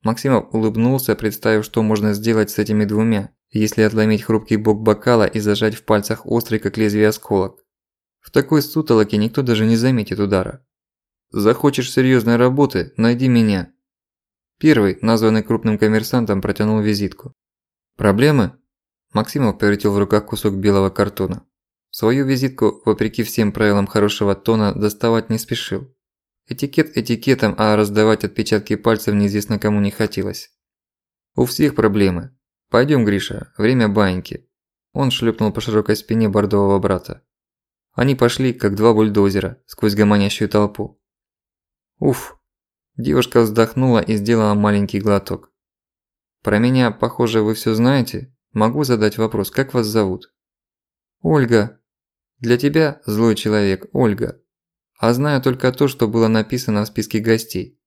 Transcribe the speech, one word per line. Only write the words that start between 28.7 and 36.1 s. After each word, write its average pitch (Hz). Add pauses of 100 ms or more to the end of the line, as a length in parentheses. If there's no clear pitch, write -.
пальцев 107
неизвестно 101
кому 104
не 101
хотелось. - (840)
«У 127
всех 143
проблемы. 98 (340)
Пойдём, 127
Гриша, 101
время 117
баиньки». 98 (420)
Он 139
шлёпнул 110
по 110
широкой 107
спине 113